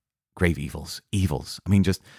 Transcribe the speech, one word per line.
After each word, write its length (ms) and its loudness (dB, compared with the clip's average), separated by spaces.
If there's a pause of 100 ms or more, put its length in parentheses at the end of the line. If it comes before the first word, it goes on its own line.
(340)
grave 240 0
evils, 440 -10 (100)
evils. 540 -2
I 40 -2
mean, 120 8
just, 180 0 (180)